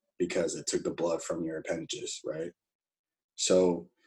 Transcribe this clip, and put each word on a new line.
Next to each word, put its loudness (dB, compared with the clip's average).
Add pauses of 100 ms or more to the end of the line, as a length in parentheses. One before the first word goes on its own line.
(180)
because 0
it -10
took 0
the 0
blood 0
from -4
your -4
appendages, -6
right? -6 (840)
So 4 (180)